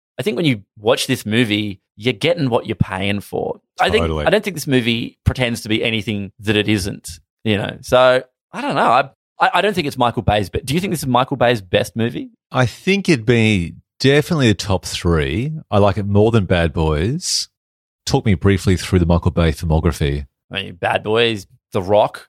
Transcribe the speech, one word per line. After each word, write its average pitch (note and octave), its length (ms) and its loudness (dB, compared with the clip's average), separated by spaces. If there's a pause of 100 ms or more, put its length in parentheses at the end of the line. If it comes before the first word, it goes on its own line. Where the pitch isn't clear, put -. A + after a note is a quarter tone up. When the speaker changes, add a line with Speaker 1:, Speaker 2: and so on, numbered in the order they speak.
(200)
Speaker 1:
I C3 40 -8
think A3 120 -2
when F#3 100 -2
you A#2 180 0 (140)
watch A2+ 300 0
this B2+ 180 -4
movie, G#2 540 0 (160)
you're A2 180 -2
getting C#3+ 360 -2
what A2+ 160 0
you're G#2+ 100 -6
paying G2 460 -2
for. - 400 -8 (180)
I F3 100 2
think, G#3+ 140 2
Speaker 2:
Totally. D#2 220 -2
Speaker 1:
I - 40 0
don't A3 140 2
think F#3 120 -8
this D#3 120 -8
movie A#2+ 560 0
pretends A#2 380 -2
to A2 80 -8
be A2 140 0
anything G#2+ 560 -4
that G#2 160 0
it G#2 120 2
isn't, G#2 420 -2 (340)
you G#2+ 140 0
know? G2+ 240 -6
So, B2+ 420 4 (280)
I G3+ 100 -10
don't C4+ 140 -4
know. D3+ 60 0 (100)
I, C#3 180 2 (300)
I, F3+ 160 2
I F3+ 60 2
don't G3+ 120 0
think E3+ 140 -4
it's C3+ 100 -6
Michael A#2+ 260 0
Bay's G#2 260 2
be-, A2 120 -6
do C3 120 -6
you E3+ 60 0
think F#3+ 120 -4
this D#3 100 -4
is D3 60 -8
Michael B2+ 300 0
Bay's A#2+ 240 2
best G2+ 340 -2
movie? B2+ 360 -4 (200)
Speaker 2:
I B2+ 140 2
think F#3+ 420 -2
it'd A#2+ 180 2
be A2 500 2 (240)
definitely C#3+ 480 2
the G#2+ 80 6
top - 300 -4
three. E2+ 680 -2 (160)
I G#2 100 0
like G2+ 180 2
it G2+ 100 -4
more G2+ 240 4
than G#2+ 140 2
Bad E2+ 280 2
Boys. E2+ 760 -2 (560)
Talk C#3 200 -2
me G#2+ 80 4
briefly F#2+ 440 2
through - 220 0
the E2+ 60 2
Michael E2+ 260 2
Bay E2 200 2
filmography. D#2 760 -2 (240)
Speaker 1:
I G2 120 -6
mean, G2 120 -16
Bad G#2 280 -2
Boys, A2 440 -2 (240)
The G#2+ 100 -2
Rock. G#2 480 0